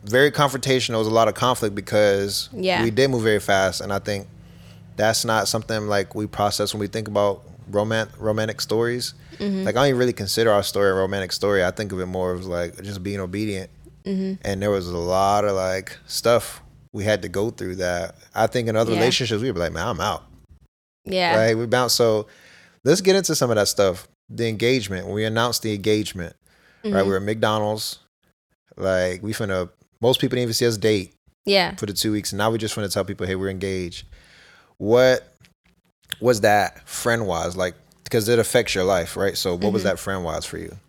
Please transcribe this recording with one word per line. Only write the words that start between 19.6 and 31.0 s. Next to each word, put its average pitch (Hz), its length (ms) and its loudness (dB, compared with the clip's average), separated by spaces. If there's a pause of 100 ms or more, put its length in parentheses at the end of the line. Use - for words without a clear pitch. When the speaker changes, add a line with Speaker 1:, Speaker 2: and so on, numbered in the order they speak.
Speaker 1:
"Man, 82 140 -4
I'm 85 140 -4
out." 95 220 -2 (840)
Speaker 2:
Yeah. 180 320 0
Speaker 1:
Like, 113 200 4
we 117 100 -4
bounce. 120 260 2
So 110 320 2 (580)
let's 170 180 4
get 190 140 4
into 170 200 0
some 123 160 2
of 107 60 4
that 101 100 4
stuff. 95 400 0 (200)
The 113 200 -4
engagement, 107 580 0
when 98 80 -8
we 107 100 -2
announced 113 380 0
the 107 140 -4
engagement, 98 600 -2 (480)
right? 214 100 -4
Speaker 2:
Mm-hmm. 98 120 4
Speaker 1:
We 98 60 2
were 95 60 2
at 95 60 0
McDonald's. 107 760 -2 (760)
Like, 92 460 0
we 107 120 -6
finna, 95 360 -4 (320)
most 127 180 2
people 127 180 -2
didn't 123 60 0
even 113 120 -4
see 123 100 0
us 113 120 2
date 104 360 0 (320)